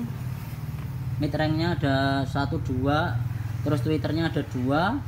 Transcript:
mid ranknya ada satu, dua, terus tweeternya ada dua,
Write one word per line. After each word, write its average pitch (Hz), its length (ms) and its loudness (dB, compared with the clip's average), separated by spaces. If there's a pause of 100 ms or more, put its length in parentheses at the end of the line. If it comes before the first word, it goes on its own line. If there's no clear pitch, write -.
(1200)
mid 147 160 0
ranknya 156 400 2
ada 139 480 2
satu, 143 400 0
dua, 135 560 2 (480)
terus 151 160 2
tweeternya 156 480 2
ada 143 160 -2
dua, 143 480 2 (120)